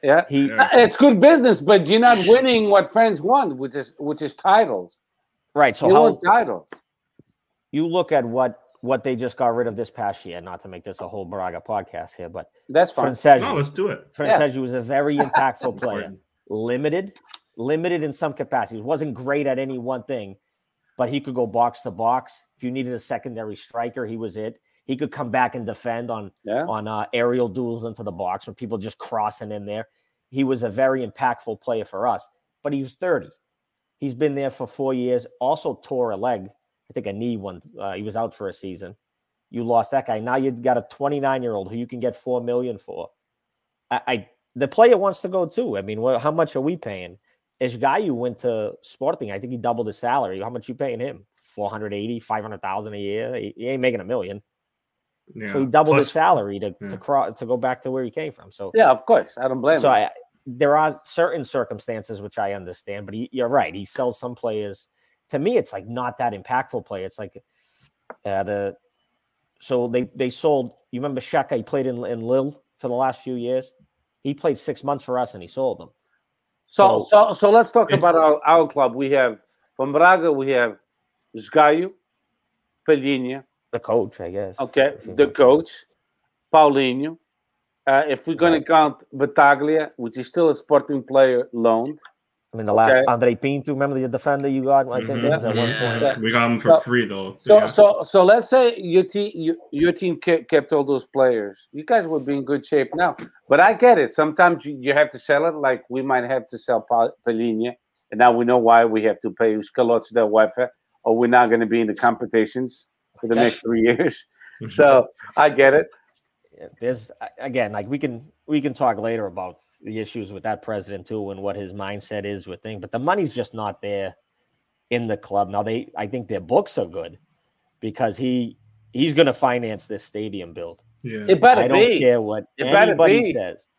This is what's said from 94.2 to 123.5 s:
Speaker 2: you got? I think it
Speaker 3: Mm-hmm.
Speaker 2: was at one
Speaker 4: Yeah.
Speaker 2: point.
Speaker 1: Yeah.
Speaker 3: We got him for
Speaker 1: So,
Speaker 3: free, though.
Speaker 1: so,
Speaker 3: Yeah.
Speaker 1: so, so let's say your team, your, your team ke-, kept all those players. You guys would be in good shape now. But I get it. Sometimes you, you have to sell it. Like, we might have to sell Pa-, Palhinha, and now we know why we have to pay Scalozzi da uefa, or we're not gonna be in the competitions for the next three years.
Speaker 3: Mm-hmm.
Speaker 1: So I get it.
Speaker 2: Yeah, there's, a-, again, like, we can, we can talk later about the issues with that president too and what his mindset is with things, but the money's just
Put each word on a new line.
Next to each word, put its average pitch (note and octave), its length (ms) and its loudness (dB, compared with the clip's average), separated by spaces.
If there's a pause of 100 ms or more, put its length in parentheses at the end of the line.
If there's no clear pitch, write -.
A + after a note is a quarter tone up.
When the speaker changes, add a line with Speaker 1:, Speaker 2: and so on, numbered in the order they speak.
Speaker 2:
you C3+ 140 -2
got? C3+ 280 2
I B2 140 -4
think A2+ 60 -8
it A#2 140 -4
Speaker 3:
Mm-hmm. B2+ 40 2
Speaker 2:
was D#3 160 0
at A2+ 120 -2
one A#2 120 0
Speaker 4:
Yeah. A2+ 220 -4
Speaker 2:
point. A#2 120 -4
Speaker 1:
Yeah. C3+ 180 0
Speaker 3:
We A2+ 100 0
got A#2 220 2
him A2 80 -2
for - 100 0
Speaker 1:
So, D#3+ 100 8
Speaker 3:
free, A#2+ 240 0
though. G2 360 -10
Speaker 1:
so, G#3 180 8
Speaker 3:
Yeah. G#3+ 80 4
Speaker 1:
so, G#3 360 6
so F#3+ 220 4
let's A3+ 240 6
say B3 300 4
your F3+ 240 2
team, G3+ 320 -4
your, E3 220 -2 (160)
your E3 200 2
team F3 260 -4
ke-, E3 300 0
kept C#3+ 240 2
all C#3+ 120 2
those C3+ 200 -2
players. A#2 680 0
You D3 120 -12
guys G#3 220 2
would D#3 180 -4
be C#3 120 -2
in C#3 80 -6
good C#3+ 200 -4
shape C#3 300 0
now. E3+ 220 0 (320)
But C#3 100 6
I G3 140 8
get A#3 260 6
it. C3 140 0
Sometimes D#3+ 520 2
you, C#3+ 160 -10
you C#3 140 0
have D3 160 4
to B2 80 -16
sell D3 280 0
it. E3 100 -2
Like, C3+ 340 -2
we C3 100 -4
might C3 240 0
have B2 220 -4
to A#2+ 120 -16
sell A#2 300 0
Pa-, A#2 220 2 (160)
Palhinha, A#2 480 -2 (380)
and G#2+ 60 -10
now B2 120 8
we A#2+ 140 2
know B2 140 4
why A#2 260 6
we A2 180 0
have G#2+ 180 0
to A2 120 -6
pay A2 240 0
Scalozzi A#2 580 -2
da A#2 120 2
uefa, A2 420 2 (340)
or A2+ 160 0
we're A#2+ 80 4
not B2 240 6
gonna A2+ 160 2
be A#2 140 0
in A2 80 0
the G#2 60 -4
competitions A#2+ 920 -2 (340)
for A#2+ 60 -8
the A2+ 80 2
next A2+ 280 2
three A2+ 200 0
years. A#2+ 420 0 (380)
Speaker 3:
Mm-hmm. - 60 -14
Speaker 1:
So C3+ 400 6 (280)
I D3 140 4
get C3+ 240 4
it. D#3 140 2 (680)
Speaker 2:
Yeah, - 120 -20 (120)
there's, A#2 300 -6 (100)
a-, A2+ 100 -14 (160)
again, A#2+ 260 -4
like, G#2 160 -8
we C#3 100 -6
can, C3 320 -8 (160)
we D3+ 140 -2
can C3+ 140 -6
talk A#2+ 240 0
later A2+ 280 -4
about F#2 320 -12 (240)
the G#2+ 160 -10
issues G#2 340 -10
with F#2+ 120 -16
that G#2+ 180 -6
president G2 440 -10
too G#2 240 -8
and G2 120 -12
what G2 140 -6
his G2 180 -12
mindset G2+ 500 -10
is G2+ 220 -10
with G2+ 160 -16
things, A2 180 -12
but G2+ 100 -16
the A#2 80 -6
money's E3 360 -2
just A#2+ 180 -8